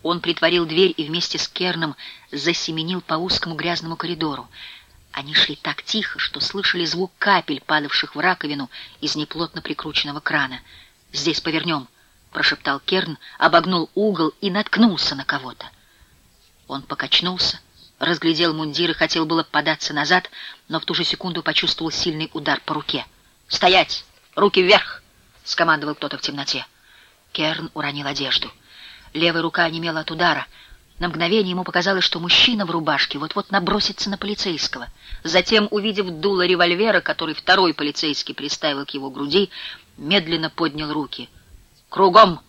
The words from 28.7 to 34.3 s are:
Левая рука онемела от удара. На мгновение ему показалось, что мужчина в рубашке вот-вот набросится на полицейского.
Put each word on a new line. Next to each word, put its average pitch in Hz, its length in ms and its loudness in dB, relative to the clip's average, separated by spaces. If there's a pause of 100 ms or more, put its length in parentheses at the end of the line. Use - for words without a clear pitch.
Левая 165 280 2
рука 165 220 0
онемела 165 380 -2
от 151 100 -8
удара. 160 360 0 (520)
На 175 100 -2
мгновение 175 420 2
ему 180 120 -4
показалось, 180 400 2
что - 160 -2
мужчина 196 460 4
в 175 60 -4
рубашке 156 460 0
вот-вот 156 340 -4
набросится 196 580 0
на 196 80 -4
полицейского. 175 680 -4 (360)